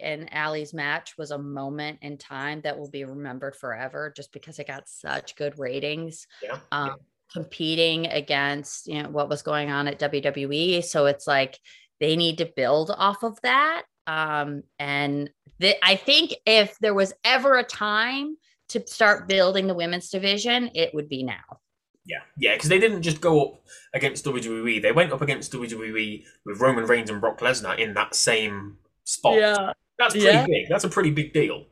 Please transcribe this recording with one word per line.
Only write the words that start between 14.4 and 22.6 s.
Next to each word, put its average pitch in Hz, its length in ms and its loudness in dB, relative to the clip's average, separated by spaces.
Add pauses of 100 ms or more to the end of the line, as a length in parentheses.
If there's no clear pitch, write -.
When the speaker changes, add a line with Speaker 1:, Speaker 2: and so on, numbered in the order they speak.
Speaker 1:
and 143 500 -2 (300)
the, 190 260 4
I 190 120 6
think 302 380 2 (120)
if 214 320 4
there 214 160 2
was 196 180 2 (120)
ever 254 340 4
a 240 60 0
time 247 720 -2 (320)
to 214 180 -6
start 208 400 4
building 190 400 4
the 185 80 0
women's 175 360 -4
division, 208 640 0
it 165 200 0
would 151 140 -6
be 131 160 -6
now. 101 360 -10 (440)
Speaker 2:
Yeah, - 180 -10 (160)
yeah, 110 180 2
'cause 151 120 -2